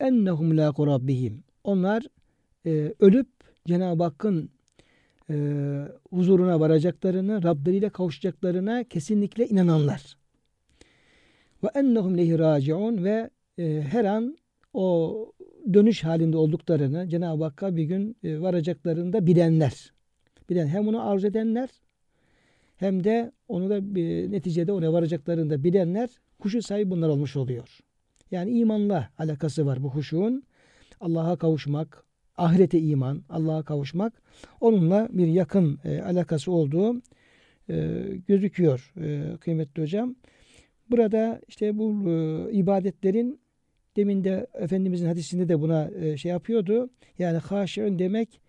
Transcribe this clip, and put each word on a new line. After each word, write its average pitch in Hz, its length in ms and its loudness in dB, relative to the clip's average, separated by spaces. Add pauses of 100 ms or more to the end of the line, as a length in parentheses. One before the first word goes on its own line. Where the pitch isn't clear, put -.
ennehum 190 520 2
mulâkû 151 340 2
rabbihim." 127 580 -2 (200)
Onlar, 202 380 0 (640)
e, 151 340 -2
ölüp 220 280 8 (380)
Cenab-ı 175 360 0
Hakk'ın, 175 480 -2 (800)
e, 151 60 -2 (720)
huzuruna 180 500 4
varacaklarını, 180 840 2
Rableriyle 175 480 0
kavuşacaklarına 185 920 -4
kesinlikle 208 640 -2
inananlar. 165 680 2 (1500)
"Ve - 100 -2
ennehum 226 400 2
ileyhi 165 240 2
râci'ûn" 160 680 2
ve, 220 260 -2 (280)
e, 156 240 -2
her 202 220 0
an 220 340 -2 (360)
o 185 580 -2 (420)
dönüş 208 300 6
halinde 165 320 2
olduklarını, 160 720 0
Cenab-ı 160 360 -4
Hakk'a 170 320 -6
bir 160 80 0
gün, 196 400 -4
e, 156 160 -6
varacaklarını 175 720 -2
da 202 140 0
bilenler. 165 640 2 (580)
Bilen, 175 160 0
hem 208 220 -2
onu 220 200 -2
arzu 202 180 0
edenler, 220 420 -2 (1080)
hem 185 280 0
de 233 280 0 (160)
onu 190 220 -4
da, 202 300 -2
e, 170 300 -2
neticede 175 420 -2
oraya 165 200 0
varacaklarını 165 580 -2
da 143 140 -2
bilenler, 185 460 0 (280)
huşu 214 240 -2
sahibi 202 280 -2
bunlar 165 180 0
olmuş 143 280 -2
oluyor. 123 420 -6 (520)
Yani 185 200 -4
imanla 208 580 0 (100)
alakası 156 480 -2
var 131 160 -2
bu 143 80 -4
huşuğun. 175 520 -2 (580)
Allah'a 165 360 -2
kavuşmak, 151 680 -2 (320)
ahirete 175 440 4
iman, 147 480 0
Allah'a 156 340 -2
kavuşmak, 151 600 -6 (380)
onunla 214 520 4
bir 180 140 2
yakın, 165 580 2
e, 147 160 -4
alakası 180 520 -2
olduğu, 175 500 0 (680)
e, 165 340 -4 (240)
gözüküyor, 180 720 0
e, 151 400 -6
kıymetli 160 420 -6
hocam. 214 320 -4 (760)
Burada 226 580 2
işte 214 300 -4
bu, 208 320 -2
e, 160 420 -2
ibadetlerin, 196 880 0 (560)
demin 202 280 0
de 190 300 -2
Efendimizin 185 520 -2
hadisinde 175 420 -4
de 165 120 2
buna, 160 300 0
e, 160 260 -4
şey 170 140 -6
yapıyordu. 220 600 -2 (280)
Yani 170 200 0
haşi'in 202 600 -4
demek 202 500 -2